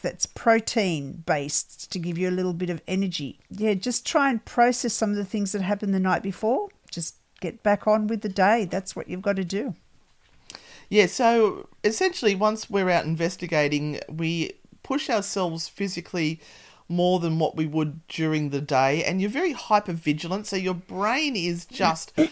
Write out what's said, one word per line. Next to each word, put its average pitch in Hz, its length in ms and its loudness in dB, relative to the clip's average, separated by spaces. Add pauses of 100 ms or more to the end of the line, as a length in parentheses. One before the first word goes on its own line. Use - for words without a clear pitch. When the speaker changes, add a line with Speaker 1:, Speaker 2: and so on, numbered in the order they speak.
Speaker 1:
that's - 240 -4
protein-based 165 1700 -2
to 185 60 -4
give 170 200 -4
you 185 100 0
a 185 40 0
little 180 220 0
bit 175 160 -4
of 165 160 -6
energy. 185 520 -4 (120)
Yeah, 208 240 0
just 233 320 -2
try 277 240 2
and 233 140 -2
process 240 500 2
some 208 160 0
of 208 60 0
the 202 80 -2
things 202 280 -2
that 196 100 -2
happened 202 320 0
the 190 60 2
night 185 220 2
before. 240 460 0 (220)
Just - 260 -4 (240)
get - 220 -8
back 202 240 2
on 214 200 4
with 220 160 -2
the 214 60 -2
day. 208 380 4
That's 190 300 -4
what - 120 -8
you've 180 140 -8
got 196 140 0
to 190 80 -2
do. 196 300 -4 (1160)
Speaker 2:
Yeah, 196 160 6
so 226 640 2 (160)
essentially 226 500 2
once 214 360 0
we're 190 180 2
out 175 160 4
investigating, 151 1040 0
we 165 440 -2 (300)
push 285 280 -2
ourselves 185 580 -2
physically 170 720 -4 (500)
more 175 300 2
than 160 180 0
what 160 160 0
we 160 120 -2
would 151 420 -2
during 156 400 -2
the 139 140 -2
day, 139 420 2
and 185 160 0
you're 202 80 0
very 294 240 -2
hypervigilant, 190 920 -2
so 196 100 -4
your 185 160 0
brain 214 640 -2
is 175 300 -4
just - 520 -2 (140)